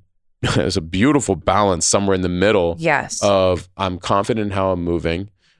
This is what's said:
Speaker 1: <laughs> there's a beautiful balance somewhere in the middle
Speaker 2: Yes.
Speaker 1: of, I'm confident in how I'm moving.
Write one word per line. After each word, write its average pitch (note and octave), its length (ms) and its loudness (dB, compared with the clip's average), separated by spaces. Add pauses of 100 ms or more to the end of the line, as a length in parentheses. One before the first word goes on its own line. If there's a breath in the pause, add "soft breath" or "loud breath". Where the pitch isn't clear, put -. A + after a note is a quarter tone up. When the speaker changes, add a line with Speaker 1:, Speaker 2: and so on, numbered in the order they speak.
(420)
Speaker 1:
<laughs> - 140 -2
there's F2+ 220 0
a F#2 40 -2
beautiful G2 540 0
balance F#2 500 0
somewhere G2+ 300 2
in F#2 60 0
the F2+ 80 -2
middle F2+ 500 2
Speaker 2:
Yes. D3+ 420 -2
Speaker 1:
of, F#2 560 2
I'm F#2 220 -4
confident G#2+ 480 -2
in G2+ 40 -6
how F#2+ 200 0
I'm F2 120 -2
moving. E2+ 460 -4 (300)